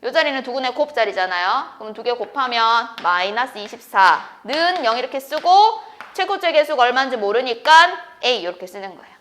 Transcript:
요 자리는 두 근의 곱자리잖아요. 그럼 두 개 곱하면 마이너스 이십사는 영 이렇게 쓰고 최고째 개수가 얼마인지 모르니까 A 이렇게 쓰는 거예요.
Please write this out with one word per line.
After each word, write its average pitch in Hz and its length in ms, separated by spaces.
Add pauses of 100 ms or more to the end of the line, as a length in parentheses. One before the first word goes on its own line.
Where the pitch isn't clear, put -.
요 254 80
자리는 285 320
두 247 80
근의 254 220
곱자리잖아요. 202 1040
그럼 214 160
두 220 100
개 240 80
곱하면 233 880
마이너스 202 560
이십사는 247 1300
영 233 140
이렇게 262 240
쓰고 370 600 (300)
최고째 370 400
개수가 294 320
얼마인지 254 320
모르니까 233 560 (500)
A 240 200
이렇게 180 260
쓰는 190 300
거예요. - 240